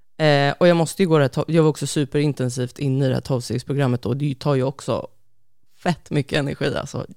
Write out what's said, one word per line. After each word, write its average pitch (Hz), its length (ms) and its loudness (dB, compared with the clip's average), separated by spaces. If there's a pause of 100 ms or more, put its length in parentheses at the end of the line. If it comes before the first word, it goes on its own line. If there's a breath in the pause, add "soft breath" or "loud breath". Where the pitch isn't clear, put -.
(160)
Eh, 143 440 2
och 180 80 6
jag 170 80 6
måste 165 260 0
ju 190 60 2
gå 160 100 4
det 143 60 4
här 131 40 2
to-, - 200 -2
jag 160 140 2
var 156 80 4
också 147 160 -4
superintensivt 131 920 -2
inne 139 260 0
i 131 40 2
det 127 60 0
här 127 60 -2
tolvstegsprogrammet 123 840 -2
då. 110 120 -2
Det 143 240 -4
tar 147 160 0
ju 131 80 0
också 131 440 -4 (720)
fett - 340 -4
mycket 151 280 -2
energi, 143 380 -4
alltså. - 300 -8 (100)